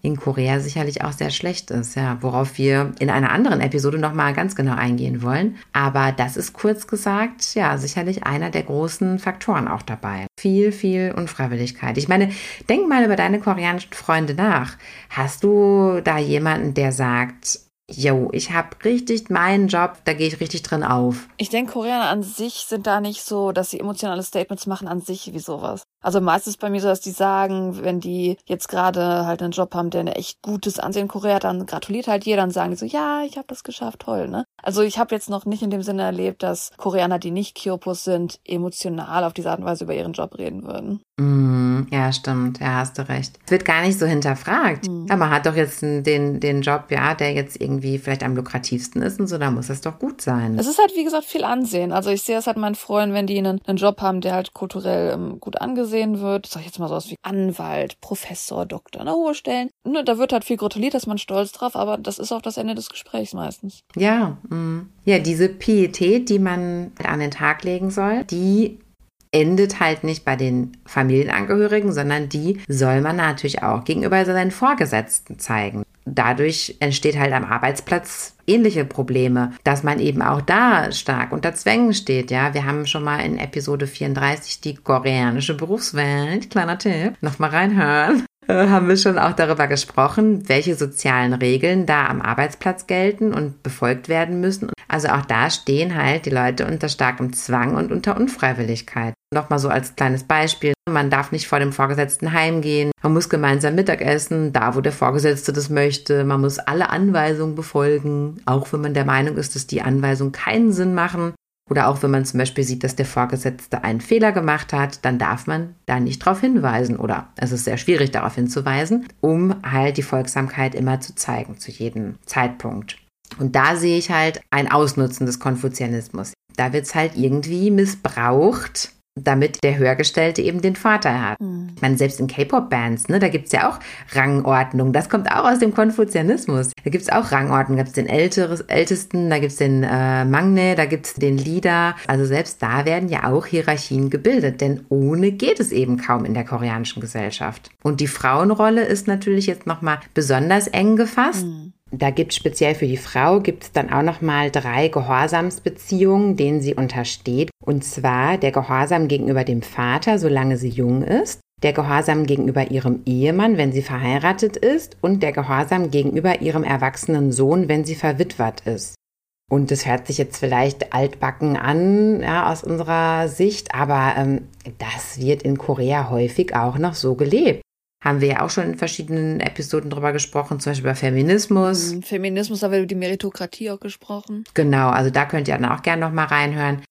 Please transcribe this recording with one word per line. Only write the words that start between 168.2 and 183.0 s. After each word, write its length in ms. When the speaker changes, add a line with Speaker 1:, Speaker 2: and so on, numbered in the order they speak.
Speaker 1:
ist. 300
Und 200
das 160
hört 220
sich 100
jetzt 200
vielleicht 560
altbacken 640
an, 640
ja, 300
aus 120
unserer 640
Sicht, 480
aber, 420
ähm, 300
das 400
wird 240
in 140
Korea 520
häufig 460
auch 240
noch 160
so 180
gelebt. 480
Haben 180
wir 60
ja 180
auch 60
schon 140
in 120
verschiedenen 640
Episoden 500
drüber 240
gesprochen, 460
zum 120
Beispiel 140
über 100
Feminismus. 1000
Speaker 2:
Mhm, 80
Feminismus, 560
da 100
wird 120
über 60
die 80
Meritokratie 760